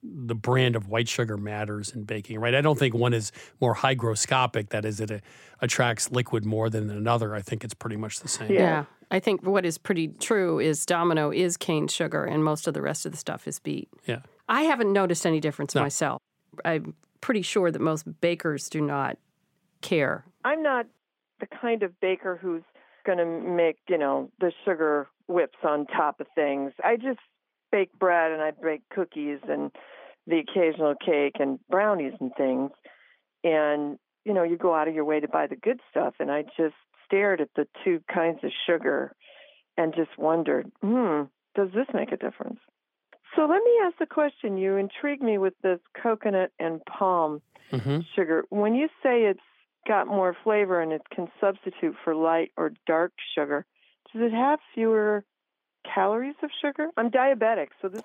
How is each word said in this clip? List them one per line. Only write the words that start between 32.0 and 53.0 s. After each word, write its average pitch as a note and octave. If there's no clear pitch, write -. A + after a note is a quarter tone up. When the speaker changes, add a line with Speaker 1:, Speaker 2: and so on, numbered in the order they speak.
Speaker 3:
and B2+
things. C3+
And, D3
you G#3
know, F3+
you E3+
go E3+
out D#3
of D#3+
your D3+
way D3+
to D3
buy D3+
the C#3
good A#3+
stuff. -
And D3
I D3+
just D#3
stared G3
at C#3+
the D3
two E3+
kinds E3
of D3+
sugar C#3+
and D#3+
just D#3+
wondered, D3+
"Hmm, G3
does G3
this B3
make -
a -
difference?" -
So D#4
let F4+
me A#4+
ask F4
the D#4+
question. C#4
You F#3+
intrigued C4+
me A3
with F#3+
this F3+
coconut G#3+
and E3
palm E3
Speaker 1:
Mm-hmm. C#3
Speaker 3:
sugar. D#3+
When G#3
you D4+
say A#3+
it's G3
got G#3
more F#3
flavor G3+
and D#3+
it D#3
can F3
substitute G3
for E3
light E3
or D#3
dark E3+